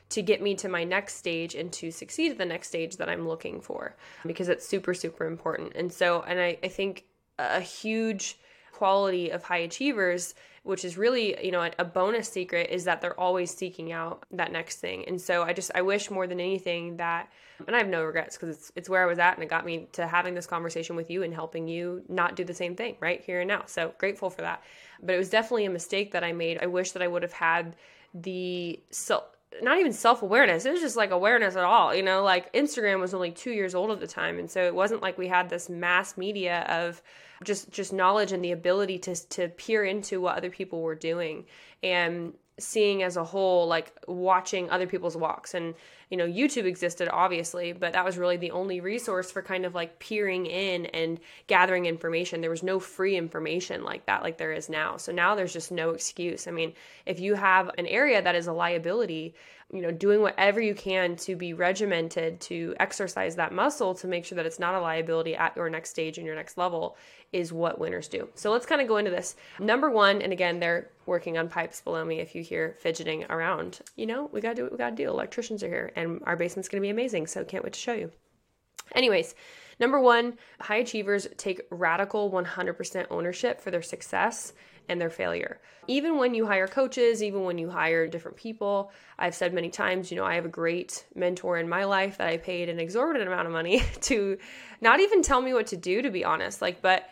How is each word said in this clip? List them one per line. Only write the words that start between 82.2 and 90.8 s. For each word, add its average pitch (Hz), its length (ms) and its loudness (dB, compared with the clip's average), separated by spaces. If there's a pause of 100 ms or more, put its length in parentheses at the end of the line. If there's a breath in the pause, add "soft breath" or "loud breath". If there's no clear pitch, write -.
one 185 160 0
hundred 175 280 -4
percent 180 360 -6
ownership 175 500 -2
for 196 120 -8
their 175 100 0
success - 720 -2 (340 loud breath)
and 175 140 -2
their 165 80 0
failure. 87 500 -4 (280 loud breath)
Even 294 300 2
when 247 180 4
you 220 100 2
hire 190 220 2
coaches, 233 560 2
even 202 200 -2
when 175 140 -2
you 165 140 -4
hire 165 360 2
different 165 300 -10
people, 202 540 -2 (260 loud breath)
I've 175 160 0
said 175 180 0
many 175 180 -2
times, 185 420 -2
you 175 60 -4
know, 190 80 0
I 175 100 2
have 170 100 -2
a 165 40 -6
great - 560 -4 (100)